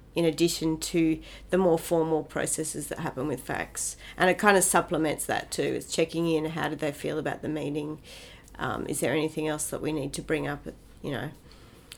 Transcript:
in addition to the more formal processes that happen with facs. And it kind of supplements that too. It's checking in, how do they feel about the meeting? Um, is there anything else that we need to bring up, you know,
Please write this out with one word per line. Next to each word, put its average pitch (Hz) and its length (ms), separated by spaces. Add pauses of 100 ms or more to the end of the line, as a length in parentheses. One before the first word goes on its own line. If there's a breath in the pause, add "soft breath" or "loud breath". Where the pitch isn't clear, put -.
(140)
in 170 100
addition 160 540
to 160 420 (300 loud breath)
the 185 60
more 180 220
formal 160 460
processes - 640
that - 100
happen 139 300
with 139 120
facs. - 560 (200 loud breath)
And 180 120
it 180 100
kind 208 180
of 180 80
supplements 160 600
that - 240
too. - 120
It's 131 300
checking 165 360
in, 156 220
how 151 180
do 156 80
they 151 160
feel 147 260
about 151 240
the - 60
meeting? 151 520 (580 loud breath)
Um, - 280
is 143 140
there 127 120
anything 156 360
else 151 220
that 147 100
we 151 120
need 143 220
to - 80
bring 147 240
up, 143 200 (360)
you - 80
know, 135 200 (680 loud breath)